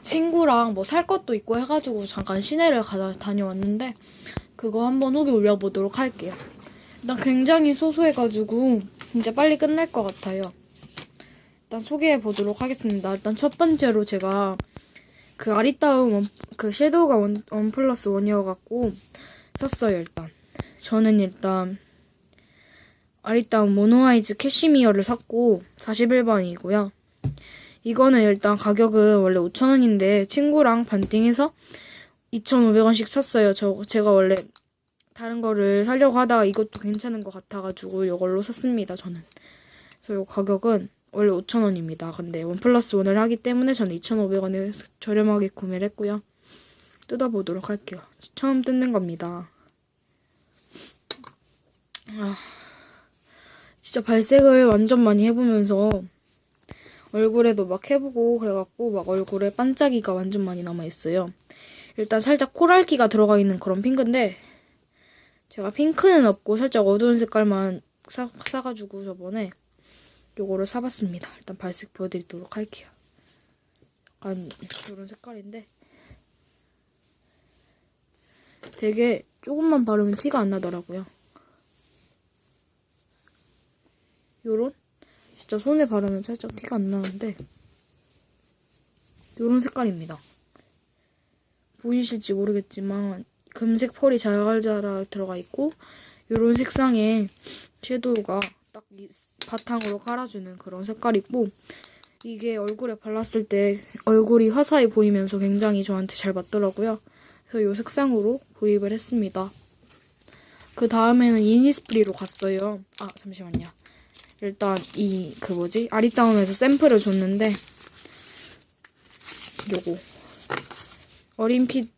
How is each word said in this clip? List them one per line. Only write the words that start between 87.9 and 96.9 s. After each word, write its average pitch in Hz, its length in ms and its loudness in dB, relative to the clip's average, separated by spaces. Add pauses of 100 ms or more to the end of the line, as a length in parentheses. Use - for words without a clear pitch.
요런 240 220 2
색깔입니다. 175 560 -6 (1600)
보이실지 240 560 -4
모르겠지만 196 880 -6 (300)
금색 226 400 -2
펄이 269 240 2
자잘자잘 208 880 -2
들어가 185 300 -10
있고 277 340 -6 (580)
요런 226 260 2
색상의 226 720 0 (520)